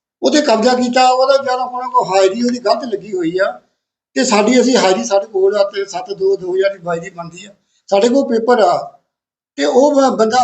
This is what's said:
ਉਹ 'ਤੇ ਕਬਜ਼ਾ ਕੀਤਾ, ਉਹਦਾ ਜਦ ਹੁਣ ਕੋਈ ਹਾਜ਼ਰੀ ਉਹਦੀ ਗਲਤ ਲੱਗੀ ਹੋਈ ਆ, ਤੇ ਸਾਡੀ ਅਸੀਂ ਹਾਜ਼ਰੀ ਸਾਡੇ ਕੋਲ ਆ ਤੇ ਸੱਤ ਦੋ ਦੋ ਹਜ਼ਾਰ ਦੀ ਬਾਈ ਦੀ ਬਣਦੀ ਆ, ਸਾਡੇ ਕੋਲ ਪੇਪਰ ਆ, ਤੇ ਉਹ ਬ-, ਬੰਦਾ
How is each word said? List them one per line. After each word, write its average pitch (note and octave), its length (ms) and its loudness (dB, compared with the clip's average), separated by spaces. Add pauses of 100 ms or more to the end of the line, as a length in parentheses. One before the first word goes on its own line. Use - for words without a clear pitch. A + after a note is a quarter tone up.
(220)
ਉਹ C4 80 2
'ਤੇ D4 100 4
ਕਬਜ਼ਾ B3 340 2
ਕੀਤਾ, B3 340 2
ਉਹਦਾ C4 280 2
ਜਦ B3+ 240 -2
ਹੁਣ B3 300 -8
ਕੋਈ - 180 0
ਹਾਜ਼ਰੀ F#3+ 340 2
ਉਹਦੀ A#3+ 160 -2
ਗਲਤ A3 260 -2
ਲੱਗੀ G#3 280 -10
ਹੋਈ F3 260 -4
ਆ, - 220 -2 (540)
ਤੇ C4 100 0
ਸਾਡੀ A3 360 2
ਅਸੀਂ B3 160 2
ਹਾਜ਼ਰੀ F#3+ 280 2
ਸਾਡੇ G3+ 220 0
ਕੋਲ G3 300 0
ਆ G3 140 0
ਤੇ G3+ 140 -6
ਸੱਤ F#3 280 -10
ਦੋ F#3+ 240 -2
ਦੋ F3+ 200 -8
ਹਜ਼ਾਰ G3 160 0
ਦੀ G3 60 -16
ਬਾਈ E3+ 220 -6
ਦੀ F#3 100 -14
ਬਣਦੀ E3+ 360 -16
ਆ, - 80 -20 (320)
ਸਾਡੇ G3+ 220 2
ਕੋਲ C4+ 200 2
ਪੇਪਰ A#3 300 0
ਆ, F3 400 0 (580)
ਤੇ C#4 80 -2
ਉਹ C#4+ 280 4
ਬ-, C4 240 2
ਬੰਦਾ A3 280 0